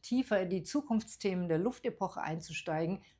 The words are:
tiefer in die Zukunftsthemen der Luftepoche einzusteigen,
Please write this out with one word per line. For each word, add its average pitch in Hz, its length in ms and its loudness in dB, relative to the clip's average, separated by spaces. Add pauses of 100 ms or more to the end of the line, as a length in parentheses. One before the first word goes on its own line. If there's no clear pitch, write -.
tiefer 240 400 2
in 180 80 -2
die 185 120 0
Zukunftsthemen 214 840 0
der 160 100 4
Luftepoche 220 600 -2
einzusteigen, 160 800 -2 (200)